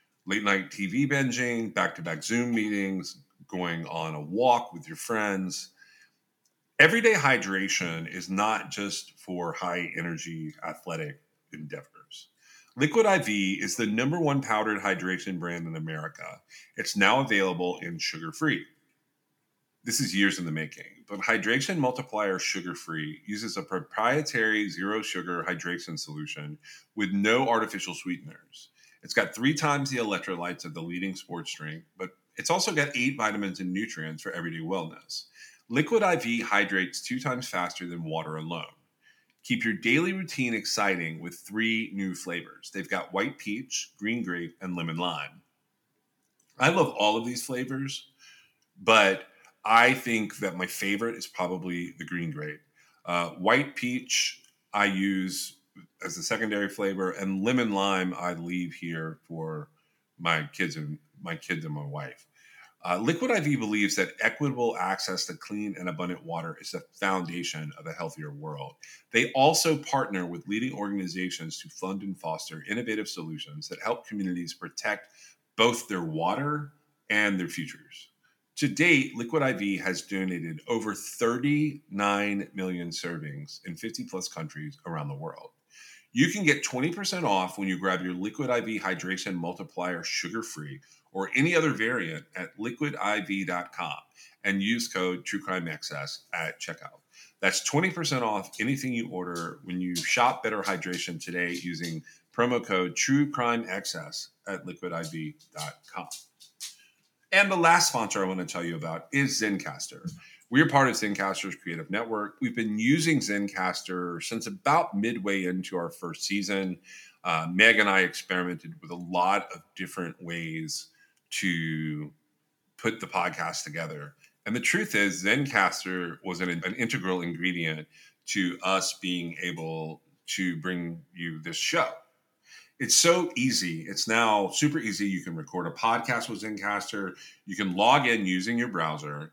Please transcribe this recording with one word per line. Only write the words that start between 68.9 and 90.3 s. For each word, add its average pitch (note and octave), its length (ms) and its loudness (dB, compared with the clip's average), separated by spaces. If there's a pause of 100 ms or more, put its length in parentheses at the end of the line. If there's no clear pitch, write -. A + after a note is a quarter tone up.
They A#2 220 2
also D#3 440 6
partner G2+ 480 -2
with E2+ 220 -8
leading A#2 260 -2
organizations F#2 840 -4
to D#2+ 100 -16
fund F#2+ 320 -6
and G2 180 -8
foster D#2+ 480 -8
innovative G#2+ 400 -2
solutions D#2 600 -10
that - 160 -12
help A#2+ 240 -2
communities F2+ 480 -4
protect - 580 -6 (440)
both A#2 300 4
their F#2+ 140 -2
water C#3+ 720 -2 (400)
and G#2 280 4
their F2 80 -2
futures. - 600 -10 (480)
To D3 120 2
date, C#3+ 480 4
Liquid C3+ 280 0
I C3 100 2
V G2 240 0
has F#2 240 -2
donated F2 640 -4
over G#2+ 280 -2
thirty-nine G#2 1600 0
million F2+ 340 -2
servings D2+ 760 -8
in F2 120 -10
fifty-plus F2+ 520 -8
countries D2+ 600 -10
around D2+ 200 -6
the C#2 60 -6
world. - 380 -12 (640)
You A#2+ 180 6
can G#3 120 -2
get C#3+ 200 4
twenty C3+ 280 0
percent F#3 340 -2
off F#2+ 340 2
when G2 80 0
you F#2 100 2
grab F#2 240 0
your F2+ 140 -4
Liquid G#2+ 340 -4
I A#2+ 100 4
V A2 200 -2
Hydration F#2+ 560 -4
Multiplier F2 680 -4
Sugar G2+ 380 -4